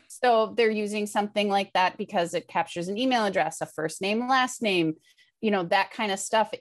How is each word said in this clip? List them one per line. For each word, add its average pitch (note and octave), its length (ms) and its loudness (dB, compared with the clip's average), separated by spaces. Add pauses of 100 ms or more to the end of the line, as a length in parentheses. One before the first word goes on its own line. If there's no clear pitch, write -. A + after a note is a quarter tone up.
So A3 480 2
they're A3+ 140 4
using G#3 360 -2
something G#3 440 0
like G3 240 0
that F3+ 240 2
because F3+ 340 -2
it E3+ 160 -6
captures F3+ 400 -4
an G3+ 80 -4
email B3 300 0
address, F3+ 340 -2
a D#3 60 -4
first D#3+ 340 -8
name, A3 260 -2
last B3+ 360 0
name, F3 320 2 (480)
you A3 80 0
know, F#3+ 140 0
that G3 260 0
kind G#3+ 220 -4
of G3 60 -2
stuff A3 300 0 (120)